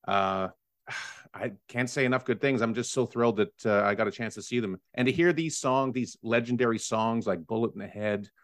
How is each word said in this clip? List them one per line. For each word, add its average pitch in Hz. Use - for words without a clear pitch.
Uh, 95
<sighs> -
I 104
can't 123
say 139
enough 127
good 117
things. 135
I'm 113
just 117
so 127
thrilled 117
that, -
uh, 101
I 101
got 107
a 98
chance 110
to 104
see 123
them. 95
And 127
to 135
hear 175
these 160
songs, 131
these 123
legendary 117
songs 113
like 90
Bullet 113
in 104
the 101
Head, 104